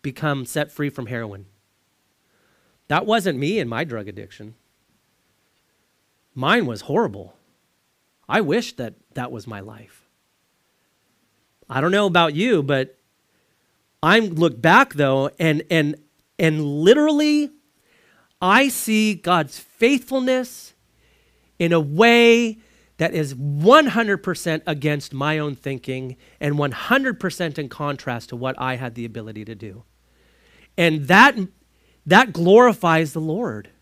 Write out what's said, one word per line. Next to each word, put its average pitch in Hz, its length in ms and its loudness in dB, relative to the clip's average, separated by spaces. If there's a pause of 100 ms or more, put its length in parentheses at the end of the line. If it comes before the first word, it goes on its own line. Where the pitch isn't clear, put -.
become 139 440 -6
set 147 240 -6
free 147 200 -6
from 131 160 -12
heroin. 107 400 -10 (1400)
That 151 160 0
wasn't 196 340 0
me 139 180 -2
in 131 120 -4
my 120 160 -6
drug 110 240 -10
addiction. 107 460 -18 (1800)
Mine 165 300 0
was 113 160 -8
horrible. 117 540 -4 (920)
I 196 140 0
wish - 340 -2
that 117 200 -10 (180)
that 127 180 -10
was 113 160 -14
my 101 140 -14
life. 107 480 -20 (1600)
I 127 100 -4
don't 165 120 0
know 202 140 2
about 170 280 2
you, 180 300 0
but 135 340 -4 (1040)
I 190 160 6
look 165 420 0
back 196 340 4
though, 139 340 0 (100)
and, 160 300 0
and, 151 260 0 (420)
and 156 280 0
literally 294 840 2 (920)
I 220 260 4
see 214 460 0
God's 170 440 -2
faithfulness 254 1160 -2 (840)
in 170 140 0
a 165 60 4
way 226 800 4 (420)
that 165 140 -2
is 143 220 -4
one 156 520 4
hundred 202 360 -2
percent 160 420 -4
against 147 480 -4
my 147 240 -4
own 147 180 -6
thinking 131 600 -10 (240)
and 147 180 -2
one 143 140 -2
hundred 262 480 -2
percent 165 400 -6
in 139 80 -8
contrast 139 640 -8
to 123 80 -12
what 131 200 -6
I 127 200 -6
had 123 180 -10
the 120 80 -10
ability 110 400 -12
to 113 120 -14
do. 104 280 -18 (960)
And 156 300 0
that, 233 280 8 (720)
that 202 260 6
glorifies 170 800 4
the 165 80 -8
Lord. 156 520 -6 (100)